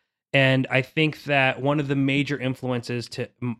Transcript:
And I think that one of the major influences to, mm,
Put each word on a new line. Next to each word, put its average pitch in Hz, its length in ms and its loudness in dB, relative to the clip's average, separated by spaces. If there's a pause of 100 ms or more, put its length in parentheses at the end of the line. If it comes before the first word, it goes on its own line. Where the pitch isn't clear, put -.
(340)
And 131 360 4
I 131 120 2
think 151 420 -2
that 135 380 0
one 143 180 0
of 143 80 -4
the 139 80 0
major 139 420 0
influences 123 680 -4
to, - 220 -8 (120)
mm, 123 180 -4